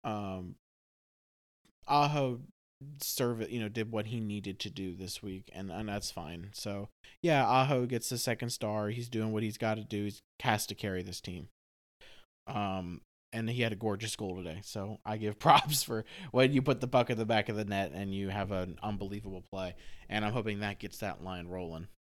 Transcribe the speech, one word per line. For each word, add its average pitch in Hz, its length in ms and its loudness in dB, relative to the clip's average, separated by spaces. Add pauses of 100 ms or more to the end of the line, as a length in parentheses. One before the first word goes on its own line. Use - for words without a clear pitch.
Um, 95 520 -4 (1300)
Aho 143 540 4 (600)
serve 120 400 0
it, 107 80 -4
you 120 100 -4
know, 107 100 -2
did 110 220 -2
what 107 160 0
he 117 120 -2
needed 104 400 -4
to 104 100 -6
do 92 260 -6
this 92 280 -8
week, 95 300 -8
and, 95 180 -6
and 104 180 -4
that's 104 220 -4
fine. 87 420 -8
So 101 360 -6 (340)
yeah, 147 240 6
Aho 131 400 6
gets 120 220 -2
the 123 80 -2
second 117 320 0
star. 107 400 0
He's 117 200 -4
doing 110 220 0
what 107 120 2
he's 107 140 -2
gotta 110 260 0
do. 104 220 -2
He 104 80 -2 (280)
has 107 260 4
to 101 80 -6
carry 95 260 -2
this 90 200 -8
team. 90 260 -8 (1000)
Um, 95 540 -2 (320)
and 113 160 -2
he 120 140 2
had 113 100 2
a - 20 -4
gorgeous 104 400 -2
goal 95 220 -4
today. 87 260 -6
So 104 400 -6
I 110 140 -4
give 107 220 -2
<laughs> - 0 -
props 151 440 6
for 110 220 -2 (260)
when 131 220 6
you 131 80 6
put 135 180 2
the - 80 0
puck 123 220 6
in 117 80 2
the 110 80 2
back 110 240 4
of 107 60 0
the 104 100 0
net 98 260 2
and 98 220 -2
you 98 160 -2
have 98 220 0
an 92 320 -2
unbelievable 101 680 -4
play. 95 220 -4 (360)
And 107 140 0
I'm 104 80 2
hoping 107 280 0
that 101 180 -2
gets - 220 -10
that 98 240 -4
line 90 240 -6
rolling 87 400 -6 (220)